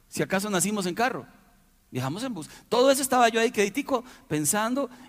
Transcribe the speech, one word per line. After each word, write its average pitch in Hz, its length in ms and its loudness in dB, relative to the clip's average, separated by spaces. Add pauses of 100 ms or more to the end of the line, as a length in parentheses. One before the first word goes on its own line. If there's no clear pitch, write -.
Si - 140 -4
acaso 190 260 -2
nacimos 190 380 -2
en 175 80 -4
carro, 208 320 -2 (640)
viajamos 135 320 -4
en 262 100 -6
bus. 160 160 -10 (200)
Todo 247 220 6
eso 269 120 2
estaba 247 260 4
yo 226 120 0
ahí 233 100 2
queditico 233 540 -2 (240)
pensando 214 600 0 (200)